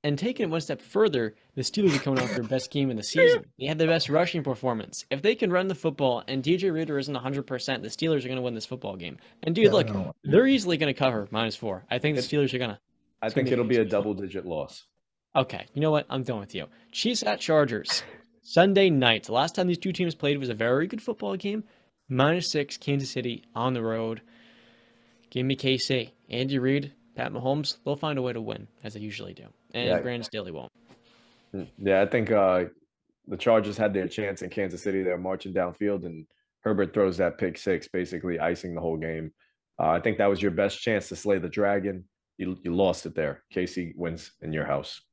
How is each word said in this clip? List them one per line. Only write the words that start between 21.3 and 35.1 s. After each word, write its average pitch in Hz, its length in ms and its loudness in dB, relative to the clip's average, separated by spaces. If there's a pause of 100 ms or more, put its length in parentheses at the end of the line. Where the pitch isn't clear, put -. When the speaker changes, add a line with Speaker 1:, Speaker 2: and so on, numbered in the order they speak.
Speaker 1:
game. 202 280 -6 (460)
Minus 147 420 2
six, 143 260 -2
Kansas 139 340 -2
City 120 320 -6 (120)
on 127 180 0
the 120 100 -2
road. 113 380 -4 (1080)
Give 127 160 -4
me 135 100 0
K 131 220 2
C. 123 360 -2 (160)
Andy 131 300 -2
Reid, 143 320 0 (240)
Pat 127 180 -4
Mahomes, 135 520 -2
they'll 143 100 -2
find 147 240 -4
a - 20 -2
way 127 120 -4
to 113 80 -6
win, 107 260 -10 (160)
as 107 100 -12
they 104 60 -14
usually 104 340 -12
do. 110 120 -20 (280)
And 120 160 -4
Speaker 3:
Yeah. 87 100 2
Speaker 1:
Brandon 120 240 -6
Staley 98 280 -10
won't. 67 200 -12 (840)
Speaker 3:
Mm, 95 140 -8 (120)
yeah, 98 220 4
I 101 40 6
think, 117 260 0
uh, 92 340 4 (600)
the 98 80 -8
Chargers 104 420 2
had 107 160 2
their 92 140 0
chance 101 340 -6
in 92 80 -10
Kansas 90 320 -6
City. 95 220 -2
They're 90 140 0